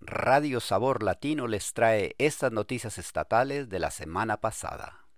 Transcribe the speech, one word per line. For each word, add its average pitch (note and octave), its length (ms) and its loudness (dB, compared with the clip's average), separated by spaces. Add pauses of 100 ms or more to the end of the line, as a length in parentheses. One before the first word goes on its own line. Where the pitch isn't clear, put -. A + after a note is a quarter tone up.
Radio C3+ 580 2
Sabor A2+ 420 0
Latino B2+ 460 -2
les G#2+ 240 -4
trae A2 460 4
estas C#3 340 2
noticias A2 460 -4
estatales B2 720 0
de F#2 100 -4
la D2+ 100 0
semana G2 520 -4
pasada. - 680 -8 (100)